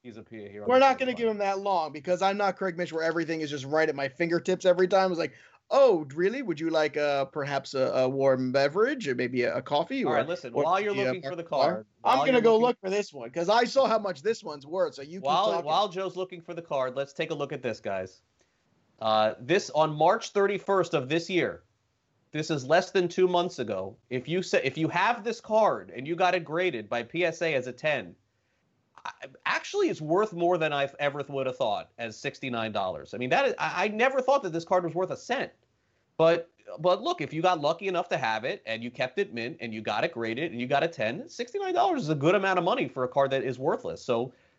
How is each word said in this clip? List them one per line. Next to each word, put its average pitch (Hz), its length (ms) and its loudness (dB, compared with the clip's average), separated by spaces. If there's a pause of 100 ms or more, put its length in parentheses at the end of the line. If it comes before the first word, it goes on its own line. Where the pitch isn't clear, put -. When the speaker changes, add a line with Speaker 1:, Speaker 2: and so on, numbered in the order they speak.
Speaker 1:
Pisapia 110 460 -16
here 104 140 -12
on - 40 -2
Speaker 2:
We're 247 60 4
Speaker 1:
the 262 60 6
Speaker 2:
not 269 120 6
Speaker 1:
show, 262 140 -6
Speaker 2:
gonna 247 80 -2
give 233 120 -2
Speaker 1:
Mike? 220 60 2
Speaker 2:
him 208 60 -6
that 196 220 -2
long 180 320 -2
because 170 280 -4
I'm 196 160 2
not 202 200 0
Craig 185 200 -4
Mish, 165 160 -6
where 160 100 -2
everything 160 380 0
is 147 100 -4
just 139 140 -6
right 156 240 2
at 143 60 0
my 139 140 -4
fingertips 170 580 -2
every 180 200 6
time. 190 240 4
It's 165 80 -2
like, 151 140 -2 (360)
"Oh, 233 460 6
really? 208 280 0
Would 165 180 -4
you 160 100 -2
like, 156 260 2
uh, 143 280 2
perhaps 139 500 -4
a, 131 120 2
a 131 220 2
warm 131 440 2
beverage 175 560 2
or 123 80 -2
maybe 123 260 0
a, 110 140 0
a - 40 -2
coffee?" 180 440 -2
Speaker 1:
All - 80 0
Speaker 2:
Or, - 20 0
Speaker 1:
right, 139 140 0
listen, 165 260 -8
Speaker 2:
or 139 80 2
Speaker 1:
while 180 180 2
you're 208 140 -2
Speaker 2:
maybe 131 120 0
a 127 60 0
Speaker 1:
looking 127 160 -8
for 139 60 -6
the 165 80 -8
Speaker 2:
bar? 147 300 2
Speaker 1:
card, - 140 -8 (180)
Speaker 2:
I'm 254 140 4
Speaker 1:
while - 80 2
Speaker 2:
gonna 254 120 6
Speaker 1:
you're 220 40 6
Speaker 2:
go 226 100 8
Speaker 1:
looking 220 140 6
Speaker 2:
look 247 140 0
for 190 100 -6
this 202 220 -2
one 123 180 -10
'cause 170 180 -2
I 233 160 6
saw 262 240 2
how 220 100 2
much 185 240 -6
this 214 220 -2
one's 147 200 -12
worth. 165 300 -2
So 139 80 -14
you 160 160 -12
keep 135 80 -6
Speaker 1:
While, 180 240 2
Speaker 2:
talking. 170 160 -2
Speaker 1:
while 185 220 2
Joe's 185 260 -6
looking 180 260 -8
for 170 140 -12
the 165 80 -8
card, 127 320 -2
let's 139 180 -4
take 165 200 -4
a - 20 -2
look 143 180 -4
at 131 120 -8
this, 113 160 -4
guys. 95 400 -6 (800)
Uh, 110 400 4
this 156 300 0
on 156 220 2
March 170 380 2
thirty-first 196 640 2
of 131 140 0
this 165 200 0
year. 143 360 0 (680)
This 151 200 -4
is 135 160 -2
less 175 240 4
than 180 180 2
two 185 180 4
months 175 320 0
ago. 101 380 -6 (140)
If 127 180 -4
you 175 140 0
sa-, 175 200 0
if 131 140 -4
you 160 120 0
have 202 360 0
this 226 160 -6
card 160 560 0
and 131 100 -10
you 170 80 -4
got 180 200 4
it 175 100 -2
graded 147 420 -2
by 120 160 -2
P 160 220 -2
S 165 160 -2
A 160 140 0
as 127 140 -2
a 123 40 -6
ten, 123 420 -4 (1080)
I, 139 40 -12 (200)
actually, 320 420 0
it's 156 120 -4
worth 180 320 0
more 170 260 2
than 156 140 0
I 139 160 0 (100)
ever 143 300 -2
would 135 180 -2
have 127 100 -4
thought 101 420 -2
as 113 180 -8
sixty-nine 120 560 -6
dollars. 92 420 -6
I - 40 -8
mean, 127 120 -4
that 262 160 4
is, 226 120 -2
I, 160 260 -2
I 214 40 0
never 254 320 0
thought 269 220 2
that 180 100 -6
this 165 120 -4
card 185 200 2
was 156 100 -6
worth 180 160 -2
a 135 60 -6
cent. 233 340 -4 (680)
But, 165 340 4 (300)
but 180 220 2
look, 349 180 -2
if 143 120 -8
you 160 100 -2
got 180 180 2
lucky 170 280 0
enough 180 200 -2
to 170 100 0
have 113 260 -2
it 180 220 -6
and 113 160 -4
you 120 80 -8
kept 127 280 -4
it 202 140 -2
mint 117 280 -8
and 117 120 -8
you 110 80 -8
got 110 240 -2
it 175 80 -2
graded 117 380 -4
and 117 100 -8
you 127 60 -4
got 139 160 0
a 165 60 0
ten, 127 400 -4
sixty-nine 381 460 -6
dollars 359 280 2
is 147 60 -4
a 156 60 0
good 170 200 4
amount 190 240 2
of 170 60 2
money 175 240 0
for 127 160 -4
a 123 40 0
card 139 220 2
that 131 140 0
is 127 140 -4
worthless. 143 440 -4
So 120 300 -2 (260)